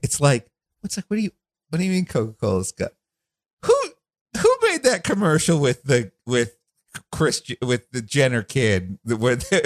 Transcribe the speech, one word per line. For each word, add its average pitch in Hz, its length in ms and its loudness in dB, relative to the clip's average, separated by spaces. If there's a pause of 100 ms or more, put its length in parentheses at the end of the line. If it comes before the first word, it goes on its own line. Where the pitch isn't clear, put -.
it's - 160 -4
like, 139 280 2 (360)
it's 202 140 -8
like, 190 100 -12
what 208 100 -4
do 220 60 -2
you, 202 80 -4 (380)
what 160 80 -6
do 180 80 0
you 190 60 0
mean 185 140 2
Coca-Cola's 107 680 -2
got? - 180 -6 (720)
Who, 440 80 6 (640)
who 466 260 4
made 349 200 0
that 226 200 2
commercial 165 560 0
with 131 240 0
the, 123 280 0 (140)
with 117 320 -2 (540)
Chris, 151 300 -2 (200)
with 123 300 -2
the 123 100 -8
Jenner 123 420 0
kid, 98 600 -2
the, 113 100 -2
where 120 200 2
<laughs> - 160 -6
they, 190 140 2